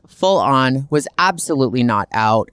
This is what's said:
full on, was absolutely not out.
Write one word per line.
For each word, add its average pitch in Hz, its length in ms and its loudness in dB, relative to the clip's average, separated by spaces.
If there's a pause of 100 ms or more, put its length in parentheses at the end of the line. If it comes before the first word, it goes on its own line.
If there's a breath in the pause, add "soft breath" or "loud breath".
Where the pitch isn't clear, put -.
full 190 320 0
on, 131 520 0
was 147 180 -2 (100)
absolutely 143 640 0
not 107 300 0
out. 110 400 0